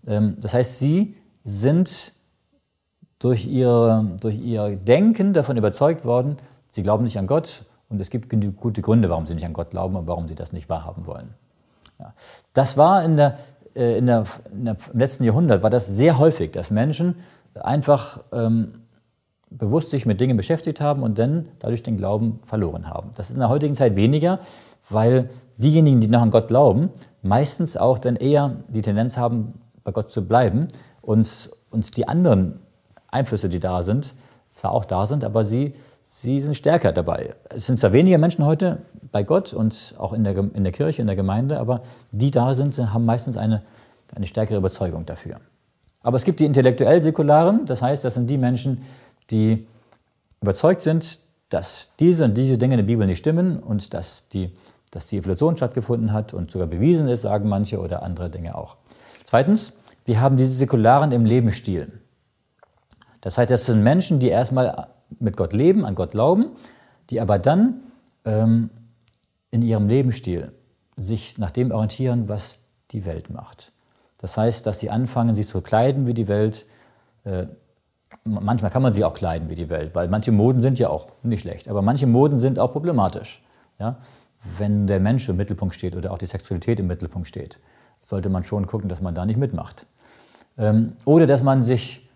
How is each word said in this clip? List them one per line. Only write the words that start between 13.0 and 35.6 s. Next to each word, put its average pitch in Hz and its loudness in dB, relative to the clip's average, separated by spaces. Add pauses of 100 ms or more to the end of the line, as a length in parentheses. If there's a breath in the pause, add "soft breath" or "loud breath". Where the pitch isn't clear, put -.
in 160 2
der, 143 4 (360 loud breath)
äh, 117 0
in 123 2
der, 117 4 (280)
in 104 -8
der, 110 -4 (160)
im 123 -2
letzten 131 0
Jahrhundert 113 4
war - 2
das 117 0
sehr 127 4
häufig, 143 2
dass 90 -8
Menschen 156 0 (380 loud breath)
einfach, - -2
ähm, 113 0 (680)
bewusst 139 -2
sich 135 -4
mit 101 0
Dingen 127 2
beschäftigt 160 -4
haben 147 -2
und 110 -2
dann 151 0 (120)
dadurch 113 -4
den 110 -4
Glauben 107 -2
verloren 85 -6
haben. - -12
Das 98 -12
ist 123 -12
in 131 -4
der 131 2
heutigen 143 0
Zeit 117 2
weniger, 147 2 (480 loud breath)
weil 120 2 (280 loud breath)
diejenigen, 147 6
die 107 4
noch 117 4
an 113 4
Gott 110 2
glauben, 131 4 (320 loud breath)
meistens 143 0
auch 127 2
dann 123 -2
eher 143 2 (120)
die 110 -4
Tendenz 110 -2
haben, 120 -2 (300)
bei - -6
Gott - -6
zu 95 -4
bleiben 113 2 (340 loud breath)
und, - 0 (200)
und - -6
die - -2
anderen 120 2 (500)
Einflüsse, 117 -4
die 87 -4
da 90 -2
sind, 120 -4 (340 soft breath)
zwar - -6
auch 113 -2
da 92 -2
sind, 131 -4
aber 107 0
sie, 127 -4 (260 loud breath)